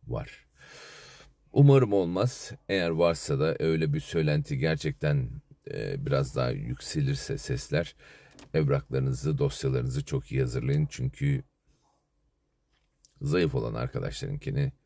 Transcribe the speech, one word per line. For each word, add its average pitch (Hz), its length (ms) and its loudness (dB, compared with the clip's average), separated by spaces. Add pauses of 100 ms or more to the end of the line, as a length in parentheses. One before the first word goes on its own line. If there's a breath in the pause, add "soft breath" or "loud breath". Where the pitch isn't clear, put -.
Var. - 380 -8 (1080 loud breath)
Umarım 135 400 8
olmaz. 95 580 0 (180)
Eğer 92 200 2
varsa 80 500 2
da 78 200 2
öyle 80 340 2
bir 78 60 0
söylenti 76 580 0
gerçekten, 73 720 0 (420)
e, 50 340 -4
biraz 69 300 0
daha 64 160 0
yükselirse 62 880 -4
sesler, - 580 -4 (580 loud breath)
evraklarınızı, 67 840 0
dosyalarınızı 65 680 -2
çok - 260 -4
iyi 65 100 0
hazırlayın. 113 480 0
Çünkü 135 540 -2 (1800)
zayıf 80 340 0
olan 57 180 -2
arkadaşlarınkini 135 1000 -4 (140)